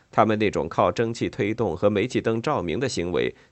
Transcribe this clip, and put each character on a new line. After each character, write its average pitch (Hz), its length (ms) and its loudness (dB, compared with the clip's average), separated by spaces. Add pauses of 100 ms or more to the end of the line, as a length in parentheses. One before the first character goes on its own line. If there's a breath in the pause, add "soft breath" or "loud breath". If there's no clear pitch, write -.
(120)
他 113 140 4
们 107 120 2
那 107 140 2
种 80 180 -2
靠 95 220 2
蒸 113 200 -2
汽 117 160 -4
推 104 280 -2
动 98 200 -2
和 104 140 2
煤 104 160 2
气 123 160 -2
灯 113 180 0
照 120 220 -2
明 85 180 -4
的 135 80 -2
行 90 240 -4
为， 62 220 0 (180 soft breath)